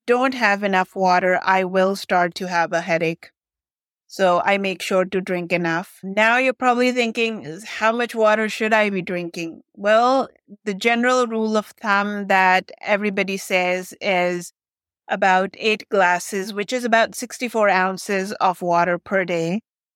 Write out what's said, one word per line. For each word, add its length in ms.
don't 280
have 280
enough 320
water, 480
I 220
will 320
start 400
to 100
have 260
a 100
headache. 500
So 380
I 140
make 240
sure 240
to 160
drink 320
enough. 480
Now 340
you're 160
probably 400
thinking, 540
"How 280
much 220
water 320
should 280
I 160
be 100
drinking?" 640
Well, 540
the 100
general 520
rule 300
of 240
thumb 460
that 440
everybody 560
says 640
is 500
about 500
eight 300
glasses, 640
which 220
is 100
about 300
sixty-four 560
ounces 600
of 280
water 380
per 260
day. 380